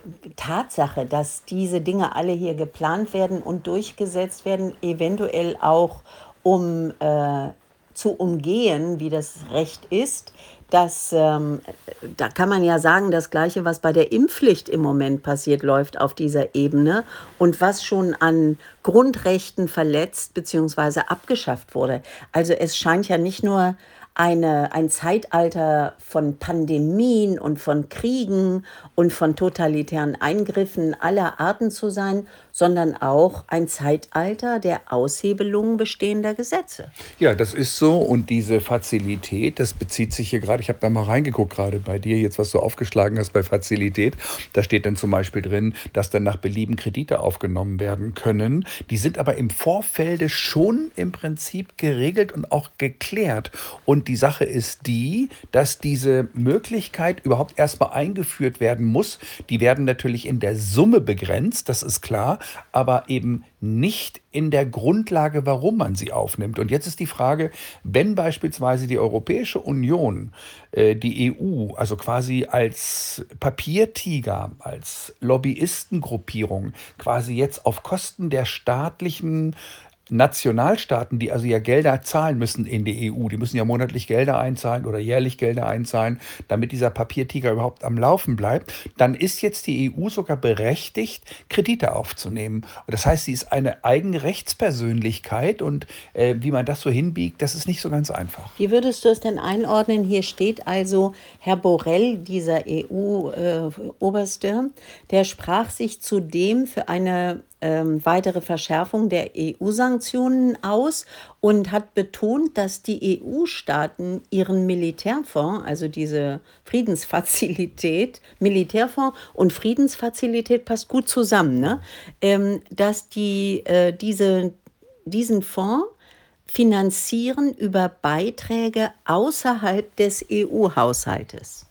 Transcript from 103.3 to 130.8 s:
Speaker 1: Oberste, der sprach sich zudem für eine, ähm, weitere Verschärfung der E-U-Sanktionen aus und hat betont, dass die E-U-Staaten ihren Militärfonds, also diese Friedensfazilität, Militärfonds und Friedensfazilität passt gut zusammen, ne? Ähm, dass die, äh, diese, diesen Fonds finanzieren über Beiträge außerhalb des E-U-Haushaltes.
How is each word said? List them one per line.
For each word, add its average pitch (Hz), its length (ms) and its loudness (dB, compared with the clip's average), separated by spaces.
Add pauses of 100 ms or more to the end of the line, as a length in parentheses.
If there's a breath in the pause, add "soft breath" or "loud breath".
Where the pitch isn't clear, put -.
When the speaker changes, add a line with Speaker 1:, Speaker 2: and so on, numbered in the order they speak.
Speaker 1:
Oberste, 202 720 -2 (400 loud breath)
der 196 120 6
sprach 190 460 -2
sich - 320 -6
zudem 190 640 0
für - 240 -6
eine, 180 540 -2 (180)
ähm, 160 440 0
weitere 180 340 2
Verschärfung 175 720 -2
der 170 260 -2
E-U-Sanktionen 247 1300 0
aus 240 440 0 (360 loud breath)
und 208 320 4
hat 208 200 -2
betont, 226 640 -2
dass 190 260 -2
die 196 320 -2
E-U-Staaten 180 1120 -4
ihren 185 360 2
Militärfonds, 180 1040 -2
also 156 220 -4
diese 151 500 -4 (240 soft breath)
Friedensfazilität, 180 1600 -2 (180 soft breath)
Militärfonds 220 800 0 (160 loud breath)
und 180 180 4
Friedensfazilität 233 1120 0
passt 226 240 -4
gut 254 220 0
zusammen, 196 500 4
ne? 190 220 0 (400 loud breath)
Ähm, 196 400 2 (100)
dass 208 380 0
die, 196 560 -2
äh, 180 260 4
diese, 190 640 0 (500)
diesen 214 380 0
Fonds 214 460 -2 (600 soft breath)
finanzieren 233 1080 2
über 190 380 0 (100)
Beiträge 220 920 -2 (120)
außerhalb 208 920 0
des 202 320 0
E-U-Haushaltes. 180 1400 0